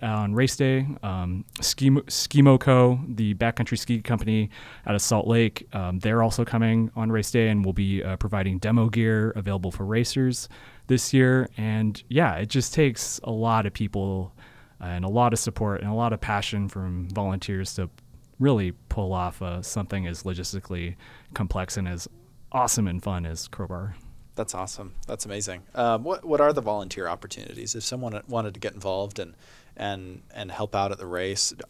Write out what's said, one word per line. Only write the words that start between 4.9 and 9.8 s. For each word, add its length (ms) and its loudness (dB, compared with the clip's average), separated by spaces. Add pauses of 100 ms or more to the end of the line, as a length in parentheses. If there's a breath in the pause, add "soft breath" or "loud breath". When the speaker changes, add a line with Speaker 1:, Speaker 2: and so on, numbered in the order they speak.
Speaker 1:
of 60 2
Salt 260 2
Lake, 460 2
um, 280 -2
they're 220 2
also 220 2
coming 500 4
on 160 0
race 200 0
day 180 4
and 160 4
will 80 2
be, 320 0
uh, 120 -2
providing 420 0
demo 320 4
gear 460 2
available 340 -2
for 160 -6